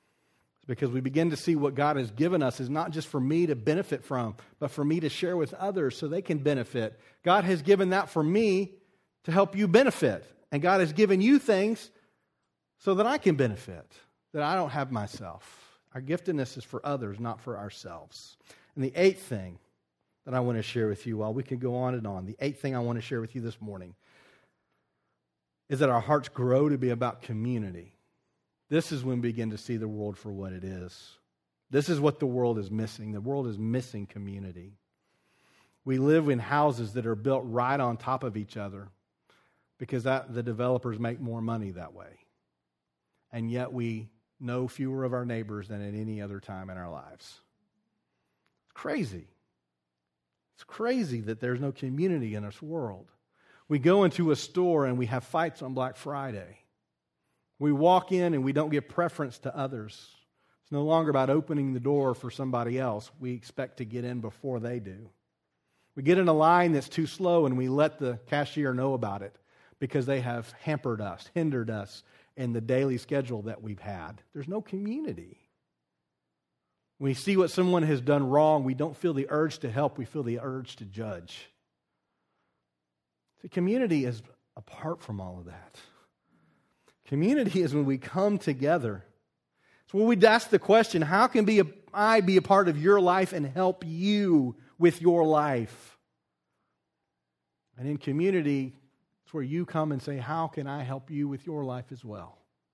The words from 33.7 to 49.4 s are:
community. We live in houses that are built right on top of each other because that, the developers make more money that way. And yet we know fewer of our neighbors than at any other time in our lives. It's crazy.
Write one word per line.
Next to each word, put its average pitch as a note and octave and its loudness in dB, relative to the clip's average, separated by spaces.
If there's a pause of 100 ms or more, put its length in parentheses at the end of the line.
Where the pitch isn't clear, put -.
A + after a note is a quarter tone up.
community. G2 -14 (1080)
We C3 0
live D3+ 4
in B2+ 2
houses A#2+ 0
that A#2 -4
are A#2 0
built C3 0
right B2 0
on B2 0
top B2+ -4
of A2+ -6
each G#2 -10
other G2+ -12 (880)
because B2 -6
that, C3 -2
the A#2 -4
developers B2 -2
make A#2 -4
more A#2 -8
money A2+ -6
that F2 -14
way. F#2 -20 (1120)
And A2+ -6
yet B2 -4
we A2+ -6 (280)
know B2+ -4
fewer C3+ -6
of B2 -4
our B2 -2
neighbors G#2+ -6
than G#2 -10
at G2+ -8
any G#2+ -6
other G2+ -10
time F#2+ -12
in F#2 -12
our F2+ -12
lives. C#2+ -18 (1300)
It's - -20
crazy. A#2+ -6 (1300)